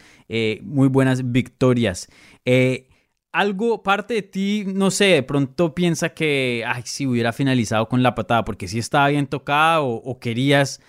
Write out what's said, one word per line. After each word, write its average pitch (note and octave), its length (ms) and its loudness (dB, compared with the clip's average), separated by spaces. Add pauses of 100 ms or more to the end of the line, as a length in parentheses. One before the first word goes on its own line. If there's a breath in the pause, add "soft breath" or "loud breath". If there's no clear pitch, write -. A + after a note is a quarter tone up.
(280 soft breath)
eh, A2 360 -2
muy C3+ 260 2
buenas C3 420 0
victorias. A#2+ 800 0 (340 soft breath)
Eh, B2+ 460 0 (420)
algo, G3+ 520 -2
parte G3+ 300 -2
de A3 80 -2
ti, G3 440 -4
no G3 260 0
sé, G3+ 140 2
de E3 180 4
pronto C#3+ 520 -2
piensa E3+ 380 0
que, C3 520 -2
ay, A#2+ 200 -4
si - 200 -6
hubiera A#2+ 280 0
finalizado B2 560 0
con B2+ 120 2
la B2+ 140 2
patada, A2+ 300 0
porque G2 240 -10
sí A2 100 -6
estaba C#3+ 300 0
bien C#3+ 180 -2
tocada D3+ 540 0
o, B2+ 140 -2
o A#2+ 260 -10
querías C3+ 680 0